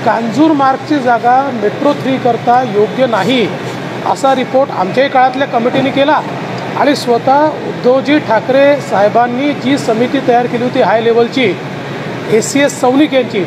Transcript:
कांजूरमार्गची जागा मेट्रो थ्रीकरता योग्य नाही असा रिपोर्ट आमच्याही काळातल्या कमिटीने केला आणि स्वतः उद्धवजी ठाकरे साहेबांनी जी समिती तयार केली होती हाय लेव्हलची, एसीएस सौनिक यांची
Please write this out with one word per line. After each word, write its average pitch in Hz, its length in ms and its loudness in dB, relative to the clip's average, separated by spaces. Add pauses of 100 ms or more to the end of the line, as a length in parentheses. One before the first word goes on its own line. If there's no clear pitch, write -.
कांजूरमार्गची 262 920 0
जागा 240 420 2 (220)
मेट्रो 208 300 0
थ्रीकरता 247 720 0 (120)
योग्य 208 320 2
नाही 226 400 0 (600)
असा 269 280 0
रिपोर्ट 262 360 0
आमच्याही 247 400 0
काळातल्या 262 380 2
कमिटीने 262 420 0
केला 277 300 2 (600)
आणि 269 160 2
स्वतः 254 480 2
उद्धवजी 262 720 0
ठाकरे 277 640 2
साहेबांनी 240 720 0
जी 247 260 -2
समिती 247 400 0 (100)
तयार 240 180 2
केली 240 180 -2
होती 247 160 -2
हाय 214 220 4
लेव्हलची, 233 500 2 (800)
एसीएस 269 480 0
सौनिक 269 340 2
यांची 226 320 0